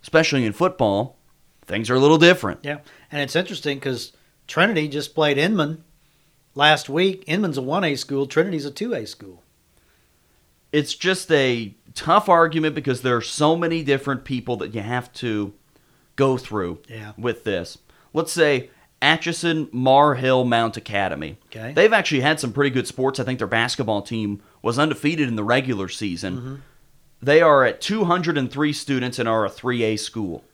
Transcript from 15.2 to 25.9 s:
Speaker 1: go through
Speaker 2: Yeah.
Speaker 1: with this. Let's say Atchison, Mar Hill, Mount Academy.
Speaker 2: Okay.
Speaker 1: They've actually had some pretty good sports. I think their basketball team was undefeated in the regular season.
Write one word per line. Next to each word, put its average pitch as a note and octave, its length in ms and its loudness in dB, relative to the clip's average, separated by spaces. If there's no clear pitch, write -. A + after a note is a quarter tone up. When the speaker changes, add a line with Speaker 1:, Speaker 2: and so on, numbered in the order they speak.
Speaker 1:
go C3+ 220 2
through F#2 400 -6
Speaker 2:
Yeah. G#2+ 300 -16
Speaker 1:
with A2+ 260 -4
this. F2+ 320 -4
Let's D#3+ 180 -2
say C#3+ 380 0
Atchison, D#3+ 680 0
Mar C3+ 420 4
Hill, C3 300 2
Mount A#2 340 0
Academy. F#2 580 -6
Speaker 2:
Okay. A2 280 -14
Speaker 1:
They've G#3+ 180 6
actually D#3+ 300 2
had D3+ 180 0
some A#2+ 120 -6
pretty C#3 180 0
good B2+ 160 -2
sports. C3 340 -2
I A#2+ 40 -2
think B2+ 140 -6
their A2+ 100 -4
basketball A2+ 520 -2
team G#2 400 -6
was A#2 160 0
undefeated D3+ 500 0
in A#2 80 -4
the G#2 80 -4
regular A#2 440 0
season. F#2 480 -6